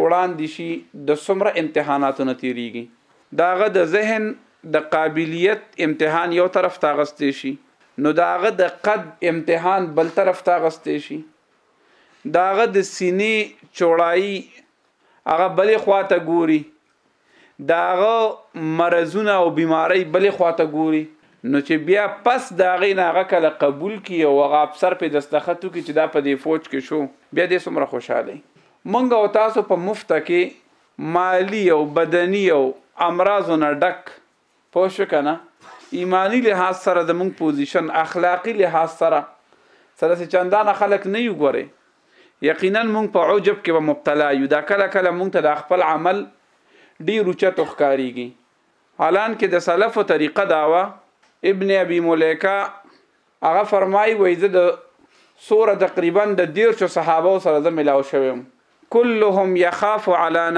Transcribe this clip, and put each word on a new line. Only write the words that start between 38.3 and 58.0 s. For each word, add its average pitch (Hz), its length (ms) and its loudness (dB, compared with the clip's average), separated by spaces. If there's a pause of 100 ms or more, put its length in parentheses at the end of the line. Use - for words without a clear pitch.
لحاظ 165 400 0
سره، 160 200 2 (800)
سره 165 160 2
چې 175 100 -4 (100)
چندانه 196 460 2
خلک 196 340 0
نه 233 80 -2
یو، 226 180 -2
ګورئ، 131 240 2 (760)
یقیناً 190 420 0 (100)
موږ 214 140 -2 (100)
په 170 160 4
عجب 202 240 2
کې 170 200 -4
به 156 120 -2
مبتلا 147 480 0
یو. 135 160 0
دا 151 160 2
کله 202 240 2
کله 185 240 2
موږ 185 160 -4
ته 160 140 2
د 147 160 0
خپل 180 260 2
عمل 180 340 0 (760)
ډیر 208 260 -2
اوچت 185 400 0
ښکاریږي. 131 640 -2 (720)
حالان 196 360 0
کې 214 200 0
د 170 120 -2
سلفو 208 460 2
طریقه 156 400 0
دا 156 180 2
وه، 180 140 2 (580)
ابن 196 380 0
ابي 175 260 0
مليکه 160 480 2 (840)
هغه 185 340 2
فرمایي، 202 460 2
وایي، 175 200 2
«زه 196 140 2
د 175 180 4 (720)
څوره 214 320 4 (100)
تقریباً 185 540 0
د 170 160 0
دېرشو 214 420 2
صحابو 165 380 2 (100)
سره 151 220 2
زه 170 140 0
ملاو 139 300 2